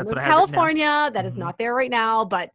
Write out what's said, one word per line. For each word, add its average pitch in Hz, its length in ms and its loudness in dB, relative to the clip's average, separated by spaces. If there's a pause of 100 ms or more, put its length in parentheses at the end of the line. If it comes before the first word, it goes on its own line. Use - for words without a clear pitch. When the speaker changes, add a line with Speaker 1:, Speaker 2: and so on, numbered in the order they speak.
Speaker 1:
that's - 100 -4
Speaker 2:
with - 20 -4
Speaker 1:
what 131 60 -4
I - 20 -6
have - 100 2
written 359 180 4
down. - 20 -8
Speaker 2:
California. 302 580 0
That 190 140 -4
is 190 60 -8
Speaker 1:
Mm-hmm. 196 80 -10
Speaker 2:
not 175 180 -8
there 240 160 -4
right 254 160 0
now, 226 340 2
but 180 300 -4